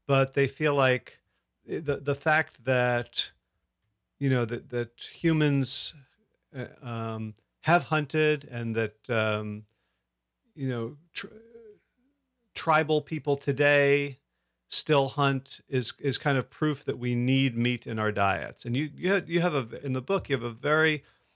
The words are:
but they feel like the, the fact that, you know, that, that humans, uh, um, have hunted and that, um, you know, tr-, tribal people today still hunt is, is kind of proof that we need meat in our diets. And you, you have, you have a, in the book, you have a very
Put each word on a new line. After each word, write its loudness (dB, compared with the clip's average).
but 2
they 4
feel -2
like 0
the, -4
the -2
fact -2
that, 0
you 0
know, 2
that, -6
that -6
humans, 0
uh, -14
um, -8
have 4
hunted -2
and -6
that, -4
um, -2
you -6
know, -6
tr-, -12
tribal 2
people -2
today 2
still 2
hunt 0
is, -4
is -2
kind 2
of -2
proof -4
that -4
we -2
need 2
meat -2
in -6
our 0
diets. -2
And -4
you, -4
you -4
have, -2
you 0
have 0
a, -6
in -4
the -2
book, -4
you 0
have -8
a -6
very 0